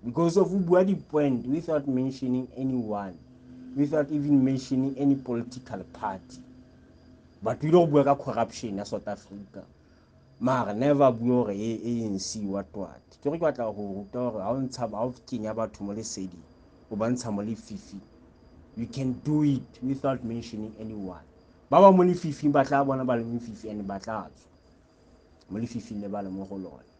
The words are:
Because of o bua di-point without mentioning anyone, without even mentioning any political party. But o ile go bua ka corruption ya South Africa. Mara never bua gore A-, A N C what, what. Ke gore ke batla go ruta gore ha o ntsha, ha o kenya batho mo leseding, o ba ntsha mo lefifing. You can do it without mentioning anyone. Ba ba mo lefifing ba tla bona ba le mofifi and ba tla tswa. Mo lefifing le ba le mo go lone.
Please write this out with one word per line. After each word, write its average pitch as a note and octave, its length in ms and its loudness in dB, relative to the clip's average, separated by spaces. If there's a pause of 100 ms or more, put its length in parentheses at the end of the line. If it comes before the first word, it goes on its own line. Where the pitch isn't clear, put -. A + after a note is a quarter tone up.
Because E3 320 2
of F#3 160 4
o G3 60 0
bua F3+ 260 6
di-point D3 600 0
without D3 420 -2
mentioning B2+ 680 -2
anyone, G#2+ 640 -4 (580)
without D3 340 0
even C#3+ 340 4
mentioning C3+ 540 0
any C#3 160 4
political A#2 680 -6 (100)
party. - 500 -8 (1000)
But A#2 220 -4
o - 20 0
ile D#3+ 60 4
go F3 140 8
bua C#3+ 180 6
ka C#3+ 100 6
corruption A2+ 600 -4
ya G2+ 80 -4
South G#2 240 -6
Africa. G2+ 560 -12 (720)
Mara A#2 360 0
never C#3 380 6
bua A#2+ 320 2
gore G#2 100 -4
A-, G#2+ 300 -4
A A#2 200 -2
N G2 140 -2
C G#2+ 260 -8
what, G2 300 -4
what. F2 260 -12 (220)
Ke - 20 -20
gore D3+ 140 -2
ke E3+ 40 -4
batla B2+ 320 0
go G#2 80 -8
ruta G2+ 480 -6
gore G#2+ 120 -6
ha G2+ 80 -4
o C3 100 -2
ntsha, B2+ 300 -6
ha G#2+ 140 -4
o B2+ 100 -4 (120)
kenya G#2+ 280 -6
batho A2 260 -6
mo G2+ 140 -6
leseding, G#2 480 -10 (480)
o A2 60 -6
ba A2 120 0
ntsha B2 240 -2
mo G2+ 100 -2
lefifing. G#2 580 -10 (720)
You A#2 120 -8
can C3 260 -4 (120)
do D3+ 200 2
it C#3 380 0
without C3+ 420 -2
mentioning A2 560 -8
anyone. G2+ 420 -10 (480)
Ba D3+ 100 8
ba G3 120 12
mo F#3 100 8
lefifing E3 500 2
ba C#3 120 6
tla C#3 200 2
bona C3 200 0
ba B2+ 120 2
le A#2 60 0
mofifi A2+ 480 -8
and G#2 160 -8
ba G2 140 -6
tla G#2+ 280 -8
tswa. - 1200 -20
Mo G2 80 -6
lefifing A2+ 420 -8
le G2+ 80 -8
ba G2+ 140 -6
le F#2+ 80 -8
mo F#2+ 140 -8
go G2 120 -12
lone. D#2 280 -12 (160)